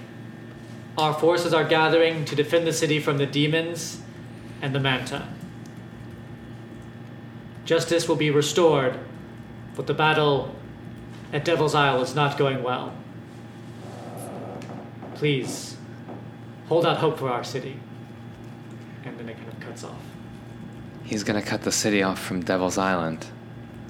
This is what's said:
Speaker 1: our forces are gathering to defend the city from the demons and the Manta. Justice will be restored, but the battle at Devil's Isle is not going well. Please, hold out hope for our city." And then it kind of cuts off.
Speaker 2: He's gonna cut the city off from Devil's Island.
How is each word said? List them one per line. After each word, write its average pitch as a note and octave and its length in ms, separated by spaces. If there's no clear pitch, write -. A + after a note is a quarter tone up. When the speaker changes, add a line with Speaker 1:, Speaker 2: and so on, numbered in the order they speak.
Speaker 1:
our D#3 160
forces E3+ 400
are D#3 100
gathering D#3+ 640
to C#3+ 100
defend E3 320
the D#3 60
city D3+ 260
from D3 180
the C#3 80
demons D#3+ 760
and C#3 140
the C#3 40
Manta. C3+ 480
Justice E3 420
will E3 100
be D3+ 140
restored, C#3+ 680
but D3+ 120
the D3 60
battle D3 600
at D3 140
Devil's D3+ 300
Isle C#3 260
is B2 140
not C#3+ 220
going C3 260
well. B2+ 300
Please, - 640
hold E3+ 180
out D#3 120
hope D#3 220
for C3+ 100
our A#2 140
city." C3+ 360
And A#2 140
then A#2 100
it A2 80
kind A2+ 120
of A2+ 100
cuts A2+ 240
off. - 180
Speaker 2:
He's G#2+ 200
gonna G#2 180
cut G#2+ 200
the - 100
city G#2 320
off F#2+ 160
from F#2 240
Devil's F#2 340
Island. F2 480